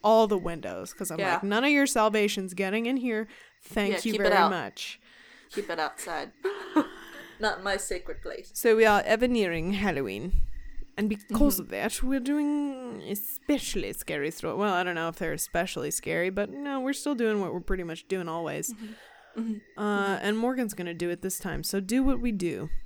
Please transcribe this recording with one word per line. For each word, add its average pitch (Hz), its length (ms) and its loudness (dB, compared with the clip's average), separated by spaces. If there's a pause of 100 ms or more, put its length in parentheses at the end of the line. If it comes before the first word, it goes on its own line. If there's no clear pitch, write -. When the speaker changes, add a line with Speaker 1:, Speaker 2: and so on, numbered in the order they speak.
Speaker 1:
all 220 240 6
the 208 120 2
windows 165 540 -6
'cause 185 180 -8
I'm 165 80 -4
Speaker 2:
Yeah. 185 160 2
Speaker 1:
like, 185 80 -2
"None 208 200 2
of 285 60 4
your 285 180 6
salvation's 208 680 2
getting 196 340 -2
in 262 100 0
here. 220 320 -2 (340)
Thank 208 280 0
Speaker 2:
Yeah, 196 120 0
Speaker 1:
you 220 80 0
Speaker 2:
keep 208 100 0
it - 20 4
Speaker 1:
very 202 120 6
Speaker 2:
out. 175 160 6
Speaker 1:
much." - 480 -6 (520)
Speaker 2:
Keep - 180 -6
it 165 100 -4
outside. 156 540 -6 (500)
<laughs> - 560 -16
Not 208 200 0
in 185 40 -10
my 196 140 0
sacred - 440 -6
place. - 320 -10
Speaker 1:
So 226 220 6
we 220 100 8
are 208 200 8
ever 226 240 4
nearing 185 440 2
Halloween. 147 600 0 (640)
And 214 100 0
because 220 460 4
Speaker 2:
Mm-hmm. 180 80 -2
Speaker 1:
of - 80 -10
that, - 340 -2
we're 262 160 2
doing 285 920 -2
especially - 840 -2
scary 151 380 -4
story. - 260 -6
Well, 202 160 2
I 180 100 2
don't 180 120 -4
know 165 120 -2
if 165 80 -6
they're 160 160 -4
especially 160 600 -4
scary, 170 380 -2
but 202 200 -2
no, 277 320 -6
we're 269 100 0
still 285 240 -2
doing 220 240 2
what 175 140 -2
we're 175 80 -4
pretty 185 240 -2
much 165 240 -10
doing 185 180 -4
always. 160 460 -4
Speaker 2:
Mm-hmm. - 680 -14
Mm-hmm. 220 400 -6
Speaker 1:
Uh, 202 360 0
Speaker 2:
Mm-hmm. - 80 -6
Speaker 1:
and 208 120 0
Morgan's 240 360 -2
gonna 175 200 -6
do 175 160 -4
it 175 120 -4
this 190 180 -6
time, 156 240 -6
so 196 160 -2
do 226 240 2
what 262 160 4
we 233 140 0
do. 160 360 -4 (160)